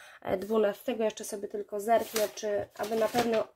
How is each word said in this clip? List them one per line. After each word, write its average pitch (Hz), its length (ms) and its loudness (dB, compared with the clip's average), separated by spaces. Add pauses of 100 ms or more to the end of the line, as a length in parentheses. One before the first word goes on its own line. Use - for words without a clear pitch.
(220)
e, - 140 0
dwunastego, 214 680 0
jeszcze 214 200 -2
sobie 202 240 -8
tylko 208 320 -8
zerknę, 214 540 2
czy, 208 340 -2 (100)
aby 214 180 -2
na 220 120 2
pewno 233 480 0